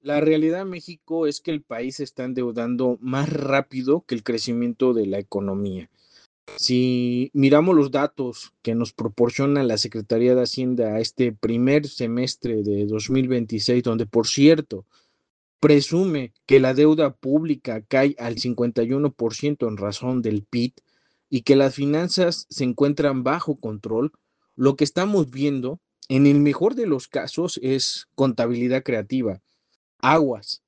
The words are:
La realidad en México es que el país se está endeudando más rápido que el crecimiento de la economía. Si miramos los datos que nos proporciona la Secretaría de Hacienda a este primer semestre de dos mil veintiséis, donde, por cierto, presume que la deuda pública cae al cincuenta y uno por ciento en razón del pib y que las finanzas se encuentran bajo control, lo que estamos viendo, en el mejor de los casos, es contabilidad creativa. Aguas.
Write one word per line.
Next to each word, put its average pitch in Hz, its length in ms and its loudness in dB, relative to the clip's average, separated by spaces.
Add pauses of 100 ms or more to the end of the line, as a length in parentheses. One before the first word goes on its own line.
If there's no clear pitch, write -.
La 147 200 0
realidad 156 400 2
en 190 80 -8
México 165 560 -6
es 147 160 -4
que - 80 -8
el 151 100 -4
país 123 360 -8
se 143 80 -8
está 127 200 -10
endeudando 123 760 -2
más 135 260 -2
rápido 139 800 -2
que - 80 -4
el 110 80 -8
crecimiento 120 720 -2
de 110 100 0
la 98 140 -4
economía. 98 720 -6 (680)
Si 123 800 0
miramos 147 420 4
los 139 140 4
datos 135 720 -6
que 117 120 -2
nos 117 200 -4
proporciona 127 680 0
la 117 140 2
Secretaría 113 580 0
de 127 80 2
Hacienda 120 520 -2
a 110 60 0
este 117 320 -2
primer 123 540 0
semestre 120 760 -4
de 104 240 -2
dos 107 240 -4
mil 131 180 2
veintiséis, 120 540 0
donde, 113 240 -2
por 113 200 0
cierto, 143 600 4 (720)
presume 151 720 2 (140)
que 135 140 8
la 131 120 2
deuda 151 420 4
pública 135 680 -2
cae 139 360 2
al 117 200 -6
cincuenta 120 440 -2
y 120 120 0
uno 143 180 0
por 113 220 -4
ciento 147 340 -4
en 107 80 -6
razón 117 460 -4
del 107 260 -2
pib 120 240 -4 (560)
y 127 140 -4
que 139 140 6
las 135 180 4
finanzas 170 760 -2
se - 160 -6
encuentran 143 580 0
bajo 135 380 -4
control, 110 520 -4 (440)
lo 135 200 2
que 147 80 2
estamos 180 460 0
viendo, 135 480 -4 (300)
en 135 180 4
el 143 140 6
mejor 147 340 2
de 233 120 -2
los 139 200 -2
casos, 160 560 -6
es 131 520 -2
contabilidad 123 680 0
creativa. 110 600 -4 (600)
Aguas. 131 640 0